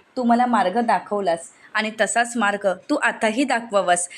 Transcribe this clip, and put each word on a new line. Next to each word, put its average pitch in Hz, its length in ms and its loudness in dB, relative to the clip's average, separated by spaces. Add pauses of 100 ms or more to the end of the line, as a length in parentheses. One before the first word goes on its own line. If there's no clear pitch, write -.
(160)
तू 254 60 -2
मला 240 240 4
मार्ग 208 340 2
दाखवलास 196 720 -2 (240)
आणि 214 160 -2 (100)
तसाच 233 360 0
मार्ग 202 300 0 (240)
तू 294 60 0
आताही 233 480 0
दाखवावास. 202 720 0